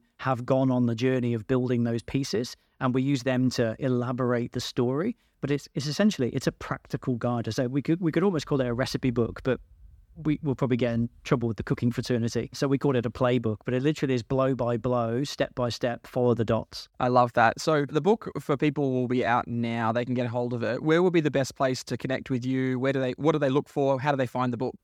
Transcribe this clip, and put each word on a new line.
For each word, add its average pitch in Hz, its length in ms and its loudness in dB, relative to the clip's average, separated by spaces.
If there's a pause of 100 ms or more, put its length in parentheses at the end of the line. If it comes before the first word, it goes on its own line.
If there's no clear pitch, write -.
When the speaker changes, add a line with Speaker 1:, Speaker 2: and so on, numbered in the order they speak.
(180)
Speaker 1:
have 127 260 -2
gone 131 260 4
on 123 140 4
the 117 100 2
journey 123 380 0
of 110 140 -4
building 123 380 2
those 117 180 -2
pieces, 135 520 -4 (260)
and 127 140 0
we 131 60 2
use 135 220 0
them 127 300 2
to 113 260 0
elaborate 123 720 0
the 123 80 -4
story. 135 560 -2 (240)
But 139 100 -4
it's, 143 240 -4
it's 135 120 -4
essentially, 147 420 2
it's - 180 -4
a 170 60 2
practical - 640 -6
guide. 117 380 -2
So 127 140 0
we 135 140 -2
could, 165 180 0
we 165 140 0
could 170 100 0
almost 185 220 0
call 139 160 0
it 127 60 0
a 120 80 -2
recipe 127 360 -2
book, 117 320 -2
but 127 160 0 (640)
we 151 180 0
will 139 120 0
probably 131 240 0
get 120 160 0
in 117 160 0 (140)
trouble 120 220 0
with 113 120 -4
the - 40 -6
cooking 120 300 0
fraternity. 120 600 -2
So 147 120 -2
we 135 120 2
called 139 180 2
it 117 80 0
a 120 60 -4
playbook, 120 560 0
but 123 80 -2
it 127 80 0
literally 143 320 0
is 120 80 0
blow 131 320 0
by 120 240 -2
blow, 123 460 0
step - 300 -4
by 120 140 -2
step, 120 380 -4
follow 123 260 2
the 117 100 2
dots. - 460 -2 (120)
Speaker 2:
I 127 80 2
love 123 260 4
that. 113 260 4
So 147 240 2
the 147 160 0
book 196 400 2
for 143 160 0
people 143 360 0
will 127 160 0
be 123 180 2
out 117 200 2
now. 117 460 0
They 120 140 0
can 123 80 -2
get 123 100 0
a 117 60 -4
hold 123 240 -4
of 117 80 -4
it. 113 200 -2
Where 160 200 4
will 185 80 4
be 170 100 4
the 147 100 2
best 135 240 0
place 131 300 -2
to - 140 -6
connect - 320 -6
with 127 160 -2
you? 131 320 0
Where 135 160 0
do 135 60 -2
they, 127 180 -2
what 156 140 2
do 151 60 -2
they 143 120 2
look 135 180 0
for? 135 320 0
How 147 100 0
do 143 60 0
they 131 100 0
find 127 280 -2
the - 20 -4
book? 123 280 -4